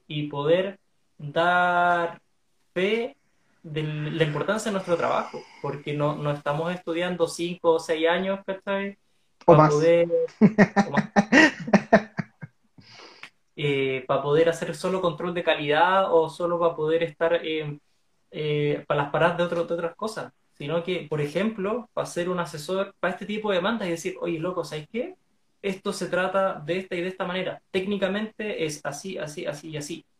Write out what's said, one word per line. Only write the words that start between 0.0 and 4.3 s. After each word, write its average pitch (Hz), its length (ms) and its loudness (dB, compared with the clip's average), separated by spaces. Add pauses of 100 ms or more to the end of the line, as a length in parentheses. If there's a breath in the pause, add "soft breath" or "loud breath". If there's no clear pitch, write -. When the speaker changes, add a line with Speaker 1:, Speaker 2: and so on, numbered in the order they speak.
Speaker 1:
y 151 200 -6
poder 165 520 0 (380)
dar 175 1040 2 (520)
fe 226 440 -2 (460)
de 156 200 -6
la 156 420 -2
importancia 190 460 -2